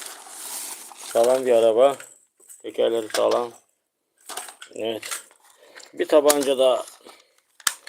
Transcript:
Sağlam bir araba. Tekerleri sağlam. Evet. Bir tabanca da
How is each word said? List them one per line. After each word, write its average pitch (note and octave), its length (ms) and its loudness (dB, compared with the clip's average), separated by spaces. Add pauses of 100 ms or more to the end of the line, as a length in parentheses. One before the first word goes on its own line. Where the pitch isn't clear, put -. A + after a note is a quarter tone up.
(960)
Sağlam B2+ 500 0
bir B2+ 60 2
araba. A#2 440 4 (680)
Tekerleri A2+ 460 -2
sağlam. A2+ 440 -2 (1200)
Evet. A2 500 -10 (720)
Bir F3 140 -6
tabanca C#3+ 500 4
da B2+ 280 0 (1040)